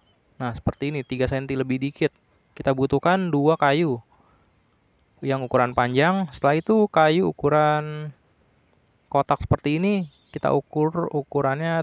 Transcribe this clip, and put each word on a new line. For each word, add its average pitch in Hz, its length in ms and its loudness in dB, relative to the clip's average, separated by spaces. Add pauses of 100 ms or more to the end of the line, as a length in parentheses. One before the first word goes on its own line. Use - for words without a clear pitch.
(380)
Nah, 123 160 -6
seperti 143 400 -6
ini, 139 80 -6
tiga 127 240 -2
senti 135 320 -4
lebih 131 240 -2
dikit. 143 320 -2 (400)
Kita - 160 -2
butuhkan 151 640 2
dua 147 240 2
kayu 143 400 2 (1300)
yang 135 160 -2
ukuran 123 320 0
panjang. 143 560 0
Setelah 143 240 0
itu 214 320 2
kayu 160 480 2
ukuran 151 800 0 (960)
kotak 143 320 0
seperti 151 400 -2
ini, 196 240 0 (240)
kita 139 240 -2
ukur 160 560 -2
ukurannya 147 720 -4